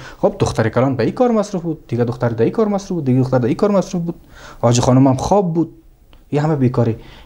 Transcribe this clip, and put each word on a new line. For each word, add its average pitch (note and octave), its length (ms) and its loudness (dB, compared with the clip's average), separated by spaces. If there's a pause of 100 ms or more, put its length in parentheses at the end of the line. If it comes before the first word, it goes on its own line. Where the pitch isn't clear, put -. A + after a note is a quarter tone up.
(180)
خب G3 200 0
دختر A2+ 300 0
کلان B2 280 0
به A2+ 80 0
این D#3+ 80 0
کار B3 180 0
مصروف G3+ 320 -2
بود، D#3+ 240 -8
دیگه A#2+ 180 0
دختر A#2+ 240 -2
در A2+ 140 0
این D3+ 100 2
کار A3 160 0
مصروف G3 220 -4
بود، E3+ 140 -4
دیگه B2+ 160 2
دختر C3 180 2
در B2 80 0
این - 100 0
کار G#3 140 2
مصروف F#3 320 -2
بود، E3+ 120 -6 (460)
حاج A#2+ 200 4
خانم C3 260 4
هم C3 100 2
خواب F#3 380 0
بود. E3 180 -2 (560)
این C#3+ 140 -2
همه D#3 140 0
بیکاری. A#2 400 0 (300)